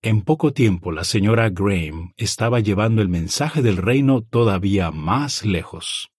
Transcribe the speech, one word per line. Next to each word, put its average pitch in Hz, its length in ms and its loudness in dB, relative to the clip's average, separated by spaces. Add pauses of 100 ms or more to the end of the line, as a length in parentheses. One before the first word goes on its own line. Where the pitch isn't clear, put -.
En 110 200 2
poco 156 300 0
tiempo, 92 400 0
la 80 100 -6
señora 110 460 2
Graham 90 680 -2
estaba 117 440 -2
llevando 107 400 2
el 101 80 2
mensaje 127 540 -2
del 104 160 2
reino 127 440 2
todavía 98 680 0
más 101 540 -4
lejos. - 760 -6